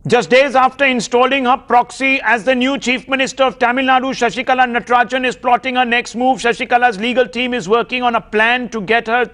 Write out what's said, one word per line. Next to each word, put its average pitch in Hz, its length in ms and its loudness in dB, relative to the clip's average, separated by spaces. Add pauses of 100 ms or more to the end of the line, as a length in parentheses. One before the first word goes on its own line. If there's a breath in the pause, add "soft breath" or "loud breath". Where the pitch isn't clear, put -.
Just 233 220 2
days 262 260 4
after 262 280 2
installing 254 600 0
her 247 120 2
proxy 262 680 0
as 226 180 0
the 254 140 2
new 262 200 0
Chief 247 300 -4
Minister 262 380 -2
of 262 160 -2
Tamil 247 240 0
Nadu, 262 260 2
Shashikala 254 560 0
Natarajan 240 580 0
is 247 120 -2
plotting 240 400 0
her 254 80 2
next 240 320 -2
move. 247 240 0
Shashikala's 240 580 0
legal 240 300 0
team 247 260 -4
is 190 140 -6
working 240 340 0
on 240 140 0
a 220 40 -2
plan 226 500 0
to 220 100 -6
get 226 260 0
her 233 280 0